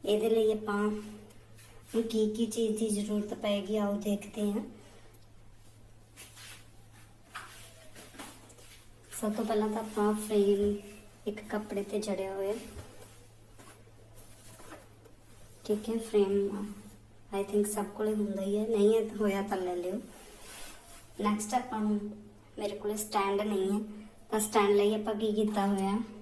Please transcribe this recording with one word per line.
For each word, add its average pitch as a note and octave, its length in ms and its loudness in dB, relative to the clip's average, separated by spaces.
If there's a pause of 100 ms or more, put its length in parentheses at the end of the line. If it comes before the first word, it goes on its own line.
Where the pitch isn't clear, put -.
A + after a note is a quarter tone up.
ਇਹਦੇ G#3+ 240 2
ਲਈ A3 220 6
ਆਪਾਂ G#3 320 0 (1120)
ਨੂੰ A3+ 80 4
ਕੀ A3 260 2
ਕੀ A3 160 2
ਚੀਜ਼ G#3+ 340 0
ਦੀ A3 100 2
ਜ਼ਰੂਰਤ G#3 440 0
ਪਏਗੀ, G3+ 440 0
ਆਓ G3+ 160 2
ਦੇਖਦੇ G#3 580 -2
ਹਾਂ। G#3 100 -2 (4000)
ਸਭ G#3+ 120 0
ਤੋਂ A3+ 120 -2
ਪਹਿਲਾਂ G#3+ 240 2
ਤਾਂ G#3+ 100 -2
ਆਪਾਂ G#3+ 340 2
ਫਰੇਮ G#3 600 4 (520)
ਇੱਕ G#3+ 220 -8
ਕੱਪੜੇ G#3 340 -2
ਤੇ G#3 160 -2
ਜੜਿਆ F#3+ 360 -2
ਹੋਇਆ, G3 180 -2 (3000)
ਠੀਕ G#3 240 -2
ਹੈ, A3+ 80 0
ਫਰੇਮ G3+ 680 4 (720)
I G3 80 0
think G#3 260 4
ਸਭ G3+ 160 0
ਕੋਲੇ G#3+ 280 0
ਹੁੰਦਾ G3+ 280 0
ਹੀ G3+ 160 0
ਹੈ, A3 100 0
ਨਹੀਂ A3 300 6
ਹੈ, G#3+ 180 0
ਹੋਇਆ G3+ 260 2
ਤਾਂ G3+ 160 0
ਲੈ F3+ 180 -2
ਲਿਓ। F3+ 260 -4 (1200)
ਨੈਕਸਟ G#3 320 0
ਆਪਾਂ B3 260 -2
ਨੂੰ, G#3 200 2 (600)
ਮੇਰੇ G#3+ 160 -4
ਕੋਲੇ G#3+ 220 -4
ਸਟੈਂਡ G3 440 2
ਨਹੀਂ G3 300 2
ਹੈ, G#3+ 340 -4 (260)
ਤਾਂ G#3+ 80 2
ਸਟੈਂਡ G#3+ 360 6
ਲਈ G#3 200 6
ਆਪਾਂ G#3+ 200 -2
ਕੀ G#3+ 180 0
ਕੀਤਾ G#3 340 2
ਹੋਇਆ G3 320 2 (220)